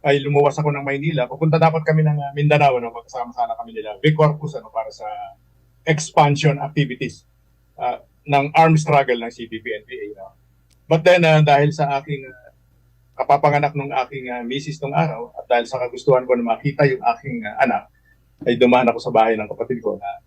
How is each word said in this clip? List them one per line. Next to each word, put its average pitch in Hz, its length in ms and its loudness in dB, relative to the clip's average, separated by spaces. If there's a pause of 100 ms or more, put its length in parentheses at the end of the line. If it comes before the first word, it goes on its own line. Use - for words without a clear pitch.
ay 143 160 2
lumuwas 143 400 2
ako 147 80 0
ng 143 160 -4
Maynila. 139 400 -2
Pupunta 160 320 -2
dapat 160 240 2
kami 156 240 2
ng, 147 160 2
ah, 139 160 -8
Mindanao, 147 400 4
no? 117 160 -6
Magkasama 120 400 -12
sana 117 240 -6
kami 117 160 -14
nila. 107 320 -10
Big 156 80 4
Corpus, 151 400 0
ano, - 160 -14
para 113 240 -8
sa - 160 -12 (720)
expansion 151 800 0
activities, - 640 -6 (480)
ah, - 320 -8 (160)
ng 143 320 -2
armed 160 240 6
struggle 139 400 2
ng 117 160 -8
C 113 160 -14
P 110 160 -12
P 113 80 -6
N 104 80 -10
P 123 160 -16
A, 104 100 -12 (140)
no? - 160 -20 (480)
But 160 160 0
then, 175 240 6
ah, 156 160 6
dahil 147 320 4
sa 143 240 -2
aking, 139 240 -8
ah, - 320 -20 (640)
kapapanganak 147 560 2
nung 139 160 -6
aking, 127 400 -6
ah, 123 160 -8
misis 139 320 -8
nung - 160 -8
araw, 78 480 -4
at - 80 -20
dahil 120 160 2
sa - 160 -8
kagustuhan 127 480 0
ko 123 80 4
na 117 160 -2
makita 143 320 0
yung 131 160 -2
aking, 123 400 -4
ah, 110 240 -2
anak, - 240 -4 (560)
ay 117 160 2
dumaan 123 320 4
ako 117 80 -6
sa 127 80 -8
bahay 113 240 4
ng 107 160 -4
kapatid 117 320 -8
ko 98 160 -4
na 101 300 -12